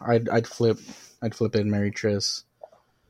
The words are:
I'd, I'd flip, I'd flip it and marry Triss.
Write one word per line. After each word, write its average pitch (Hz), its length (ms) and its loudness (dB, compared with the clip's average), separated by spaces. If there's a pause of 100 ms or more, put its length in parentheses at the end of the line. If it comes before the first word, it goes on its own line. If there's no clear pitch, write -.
I'd, 117 260 2
I'd 117 180 2
flip, 113 320 0 (440)
I'd 113 140 -4
flip 110 200 0
it 104 60 2
and 104 100 0
marry 101 200 0
Triss. - 520 -2 (680)